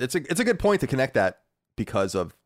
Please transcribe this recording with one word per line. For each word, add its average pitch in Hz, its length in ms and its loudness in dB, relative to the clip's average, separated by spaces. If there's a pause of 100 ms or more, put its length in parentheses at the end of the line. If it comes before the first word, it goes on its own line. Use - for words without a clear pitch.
it's 127 140 -2
a, 180 40 0 (120)
it's 175 100 0
a 247 40 2
good 220 140 2
point 202 220 2
to 135 60 -2
connect 131 280 0
that 95 260 2 (360)
because 98 380 -2
of 90 200 -2 (120)